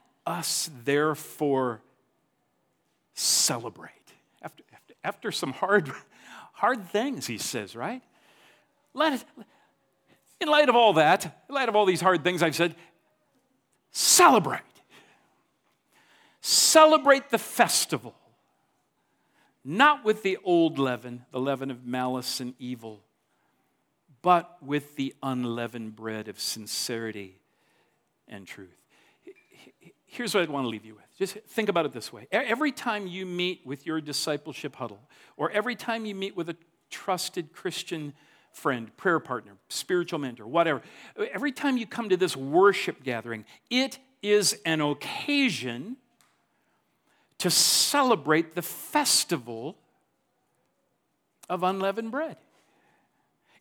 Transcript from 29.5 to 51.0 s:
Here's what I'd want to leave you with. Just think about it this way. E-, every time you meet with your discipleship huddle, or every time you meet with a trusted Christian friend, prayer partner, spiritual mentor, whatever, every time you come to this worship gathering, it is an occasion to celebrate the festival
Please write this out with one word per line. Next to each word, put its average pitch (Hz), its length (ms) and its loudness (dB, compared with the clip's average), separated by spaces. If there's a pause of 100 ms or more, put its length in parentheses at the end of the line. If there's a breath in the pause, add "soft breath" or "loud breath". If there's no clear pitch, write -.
Here's 240 280 -6
what 202 80 2
I'd 160 80 -2
want 139 140 -2
to 120 60 -2
leave 110 160 -10
you 110 100 -20
with. - 80 -20 (140)
Just 190 180 -4 (140)
think 214 180 -2
about 170 180 2
it 135 60 -6
this 120 200 -12
way. 110 120 -18
E-, 185 140 -2
every 254 340 -2
time 208 340 -6
you 185 200 -10
meet 180 400 -4
with 139 200 -10
your 160 140 -4
discipleship 147 760 -6
huddle, 104 260 -10 (340 soft breath)
or 160 160 -4
every 214 240 -2
time 226 300 -6
you 208 100 -8
meet 190 220 -8
with 170 120 -6
a 165 60 -8 (340)
trusted - 640 -6
Christian 156 600 -10 (400 soft breath)
friend, 117 420 -4
prayer 170 240 2
partner, 113 380 -8 (100)
spiritual 175 520 -2
mentor, 120 280 -8
whatever, 156 340 2 (500 loud breath)
every 247 200 -4
time 269 260 -2
you 233 80 -6
come 220 240 -6
to 185 80 4
this 175 180 0
worship 156 680 2
gathering, 117 420 -8 (240 soft breath)
it 262 300 0 (240)
is 202 420 2
an 160 160 0
occasion 151 1160 -2 (1400)
to 180 120 -2
celebrate 165 1040 2
the 175 80 -6
festival 135 1160 -2 (1700)